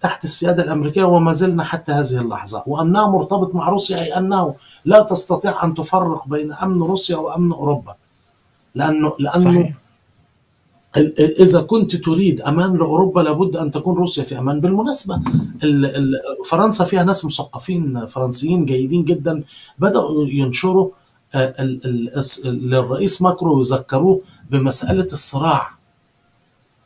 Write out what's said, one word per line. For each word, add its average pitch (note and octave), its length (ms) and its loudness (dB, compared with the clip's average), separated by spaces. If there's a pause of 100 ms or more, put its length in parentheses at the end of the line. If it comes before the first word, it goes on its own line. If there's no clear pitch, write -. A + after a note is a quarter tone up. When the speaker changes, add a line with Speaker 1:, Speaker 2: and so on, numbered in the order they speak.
Speaker 1:
تحت - 220 -4
السيادة E3+ 400 0
الأمريكية D3+ 400 -2
وما E3+ 280 4
زلنا E3+ 320 0
حتى D#3+ 280 -8
هذه C3+ 300 0
اللحظة، A2 460 -6
وأنها F3+ 420 2
مرتبط F#3 460 0
مع E3+ 140 -2
روسيا، F#3+ 280 0
أي E3 200 -4
أنه F#3 380 0 (300)
لا G#3+ 160 8
تستطيع F#3 640 -2
أن D#3+ 100 0
تفرق E3 540 -2
بين D3+ 260 -4
أمن F#3 300 -2
روسيا F3+ 340 0
وأمن E3 340 -2
أوروبا، D3 440 -4 (800)
لأنه، D3+ 440 0
لأنه F3 240 2
Speaker 2:
صحيح. F3 300 4 (1200)
Speaker 1:
ال-، D3+ 220 2
ال-، D#3 220 4
إذا F3+ 200 8
كنت G#3 340 0
تريد E3 460 0
أمان F3 360 0
لأوروبا F3 440 2
لابد D#3 340 0
أن D#3 160 -4
تكون D#3+ 240 -2
روسيا F3 280 -2
في C3+ 160 -8
أمان. C#3 200 -2
بالمناسبة G3 560 -2 (480)
ال-، C#3+ 220 2
ال-، C3+ 640 -4
فرنسا F#3 360 2
فيها F3+ 180 0
ناس G3 220 2
مثقفين C#3 800 -4
فرنسيين C3 600 -2
جيدين C3+ 380 0
جدًا D#3 400 -2 (360)
بدأوا D#3 480 0
ينشروا، C#3+ 600 0 (460)
آه، C3 240 0
ال-، C3 260 -4
ال-، A#2+ 320 -4
الس-، C3 280 0
للرئيس B2+ 760 0
ماكرو F3 380 2
يذكروه C3+ 600 0 (280)
بمسألة C#3 640 0
الصراع C#3 540 0 (1200)